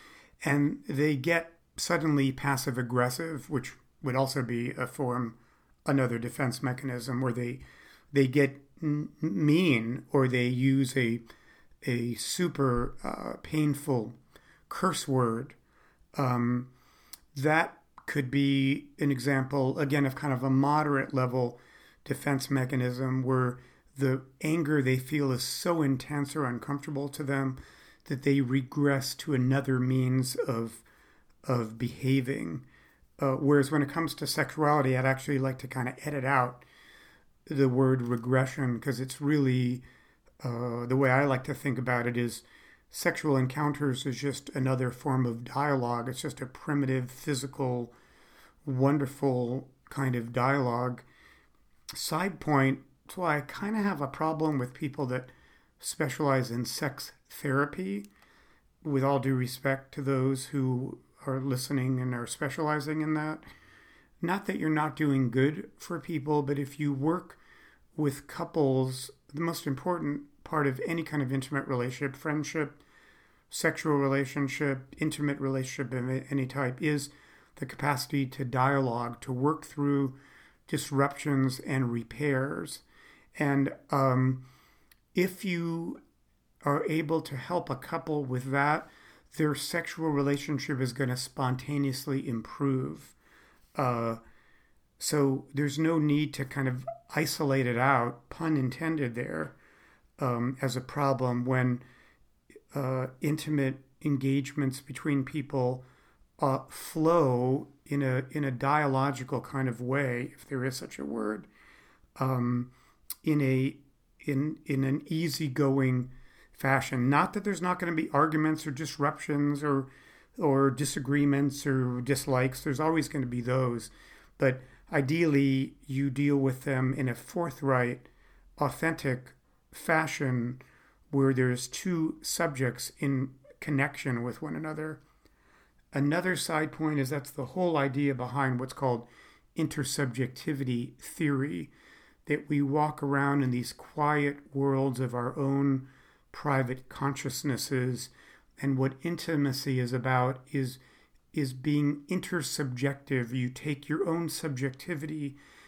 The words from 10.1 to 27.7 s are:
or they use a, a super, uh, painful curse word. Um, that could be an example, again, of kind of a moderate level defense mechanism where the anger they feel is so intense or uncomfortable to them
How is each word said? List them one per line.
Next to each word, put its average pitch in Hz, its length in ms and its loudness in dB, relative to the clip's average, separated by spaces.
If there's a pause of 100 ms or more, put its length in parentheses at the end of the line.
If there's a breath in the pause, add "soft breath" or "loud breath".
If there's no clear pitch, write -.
or 135 160 4
they 123 200 2
use 131 500 4
a, 120 240 2 (640 loud breath)
a 120 320 -2
super, 131 880 0
uh, - 380 -6
painful 143 720 0 (540 soft breath)
curse - 400 -2
word. 123 460 0 (640 soft breath)
Um, 123 500 0 (680 loud breath)
that 151 420 2 (280)
could 135 240 -2
be 139 600 2 (100)
an 143 120 2
example, 135 680 0
again, 143 260 2
of 127 100 -2
kind 143 180 -2
of 127 100 -2
a 135 60 2
moderate 139 640 4
level 127 460 0 (440 loud breath)
defense 135 480 -2
mechanism 131 720 0
where 127 360 2 (380 loud breath)
the 131 240 0 (200)
anger 156 400 2
they 127 160 4
feel 139 340 0
is 127 120 -2
so - 380 0
intense 139 540 -2
or 151 100 -2
uncomfortable 139 640 -4
to 147 140 -10
them 135 340 -2 (480 loud breath)